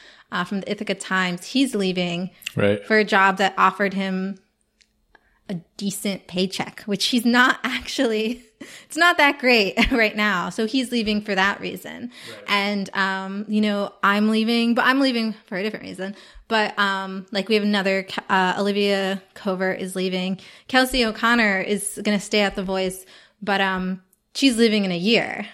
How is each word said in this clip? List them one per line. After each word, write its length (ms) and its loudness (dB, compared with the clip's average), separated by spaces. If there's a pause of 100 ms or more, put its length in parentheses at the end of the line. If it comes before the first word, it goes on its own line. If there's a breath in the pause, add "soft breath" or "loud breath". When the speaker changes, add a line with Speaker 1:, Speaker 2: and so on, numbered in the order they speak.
(320 soft breath)
Speaker 1:
uh, 140 -2
from 160 -4
the 100 -8
Ithaca 240 -4
Times, 520 -2
he's 280 0
leaving 540 -2 (260 loud breath)
Speaker 2:
Right. 300 2
Speaker 1:
for 120 2
a 60 4
job 340 2
that 200 2
offered 360 2
him 460 -4 (1120)
a 60 -6 (200)
decent 520 -6
paycheck, 540 -4
which 260 -2
he's 180 2
not 340 4
<laughs> 40 -6
actually, 760 -2 (440 loud breath)
it's 120 -16
not 200 4
that 220 4
great 360 4 (100)
<laughs> 60 -2
right 240 2
now. 340 0
So 160 -2
he's 260 -2
leaving 300 0
for 140 -4
that 240 2
reason. 520 -10 (200 loud breath)
Speaker 2:
Right. 160 -18
Speaker 1:
And, 480 0
um, 540 -2
you 120 0
know, 320 0 (100)
I'm 260 4
leaving, 440 2
but 120 2
I'm 160 4
leaving 340 0 (120)
for 100 -8
a 60 -4
different 220 -8
reason. 300 -10 (320 soft breath)
But, 320 0
um, 520 -2
like, 180 -2
we 60 4
have 80 2
another, 420 0 (240)
uh, 280 2
Olivia 640 0 (120)
Covert 460 -4
is 160 -8
leaving. 440 -4 (280 loud breath)
Kelsey 380 2
O'Connor 560 2
is 420 -4
gonna 160 0
stay 220 0
at 140 0
The 80 -4
Voice, 420 -4 (360 soft breath)
but, 180 0
um, 420 -2 (340)
she's 220 4
leaving 280 4
in 60 -2
a 60 -2
year. 560 0